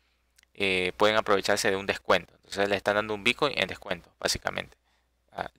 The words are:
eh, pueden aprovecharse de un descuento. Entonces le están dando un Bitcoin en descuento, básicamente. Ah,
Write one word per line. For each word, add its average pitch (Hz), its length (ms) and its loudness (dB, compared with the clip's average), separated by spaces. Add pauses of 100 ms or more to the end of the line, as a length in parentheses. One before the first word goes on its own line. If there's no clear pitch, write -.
(540)
eh, 92 440 0
pueden 107 200 4
aprovecharse 101 540 2
de 95 60 0
un 98 80 -8
descuento. 98 500 0
Entonces 101 340 -2
le 101 60 2
están 101 200 0
dando 107 180 0
un 101 100 -6
Bitcoin 123 340 0
en 95 100 0
descuento, 92 520 -10
básicamente. - 580 -4 (540)
Ah, - 280 -10